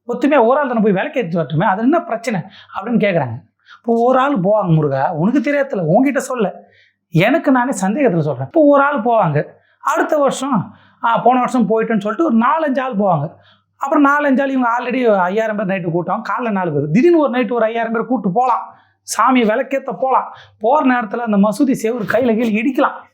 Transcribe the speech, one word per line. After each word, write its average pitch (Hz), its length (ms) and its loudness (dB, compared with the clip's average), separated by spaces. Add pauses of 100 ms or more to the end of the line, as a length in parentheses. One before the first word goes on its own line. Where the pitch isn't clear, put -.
ஒத்துமையா 269 380 2
ஒரு 262 140 4
ஆள் 285 80 0
தானே 240 120 -2
போய் 208 140 2
விளக்கேத்தி 190 420 -2
வரட்டுமே, 160 280 -2
அது 190 180 0
என்ன 294 220 2
பிரச்சனை 226 360 -6
அப்படின்னு - 600 -6
கேக்குறாங்க. 160 340 0 (420)
இப்போ - 160 -2 (100)
ஒரு 254 160 4
ஆள் 277 200 0
போவாங்க 190 360 0
முருகா, 139 360 0
உனக்கு 190 280 0
தெரியாதுல, 277 500 -2
உன்கிட்ட 254 280 2
சொல்ல, 247 360 -4 (600)
எனக்கு 254 380 2
நானே 247 300 0
சந்தேகத்துல 196 380 0
சொல்றேன். 135 280 -4
இப்போ 320 140 2
ஒரு 285 220 6
ஆள் 285 180 -2
போவாங்க, 202 400 2 (420)
அடுத்த 311 340 0
வருஷம், 269 420 0 (440)
ஆ, 233 140 2
போன 247 220 2
வருஷம் 240 260 0
போயிட்டுன்னு 220 400 0
சொல்லிட்டு 220 200 -2
ஒரு 240 120 2
நாலஞ்சு 277 420 0
ஆள் 254 160 -6
போவாங்க. 180 300 0 (560)
அப்புறம் 294 240 2
நாலஞ்சு 285 360 2
ஆள், 277 80 -2
இவங்க 254 200 0
already 254 320 -4 (160)
ஐயாயிரம் 208 400 -2
பேர் 190 100 -4
நைட்டு 180 240 -4
கூட்டம், 180 380 -4
காலைல 226 220 -4
நாலு 185 220 -2
பேர், 143 160 -2
திடீர்னு 311 300 4
ஒரு 262 140 0
நைட்டு 247 180 -2
ஒரு 233 140 0
ஐயாயிரம் 226 280 -4
பேர் 226 120 -2
கூட்டு 220 260 -2
போலாம், 247 340 0 (420)
சாமி 247 340 2
விளக்கேத்த 240 580 -2
போலாம். 254 280 0 (320)
போற 269 260 2
நேரத்துல 240 400 -2
அந்த 214 120 0
மசூதி 214 360 2
செவுரு 220 340 -4
கையில 240 260 0
கீழே 226 180 0
இடிக்கலாம் 247 460 -2 (160)